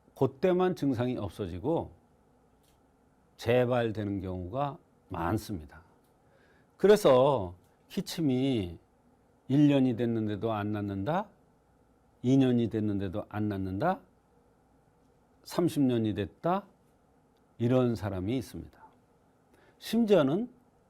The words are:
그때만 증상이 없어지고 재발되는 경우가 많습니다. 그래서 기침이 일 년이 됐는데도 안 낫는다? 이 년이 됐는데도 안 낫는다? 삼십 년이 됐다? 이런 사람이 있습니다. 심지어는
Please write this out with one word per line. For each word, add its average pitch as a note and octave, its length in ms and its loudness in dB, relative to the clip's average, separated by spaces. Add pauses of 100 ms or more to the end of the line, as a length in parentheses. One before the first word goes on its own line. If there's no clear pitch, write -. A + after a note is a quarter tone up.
(140)
그때만 F3 600 0
증상이 B2+ 420 -2
없어지고 F#2+ 720 -6 (1500)
재발되는 A#2 840 0
경우가 F#2 580 -6 (300)
많습니다. E2+ 760 -6 (920)
그래서 C#3 800 4 (320)
기침이 C3 920 -2 (680)
일 C#3+ 220 6
년이 C3 260 4
됐는데도 A2 560 -2
안 G#2 220 -4
낫는다? G#2 560 -4 (960)
이 B2+ 120 4
년이 B2 340 4
됐는데도 G2+ 600 -4
안 G#2+ 180 -4
낫는다? G2 540 -2 (1400)
삼십 D#3+ 360 0
년이 A#2 320 0
됐다? E3 520 -4 (920)
이런 B2 380 2
사람이 G2 420 -6
있습니다. E2+ 420 -12 (1000)
심지어는 G3+ 720 2 (400)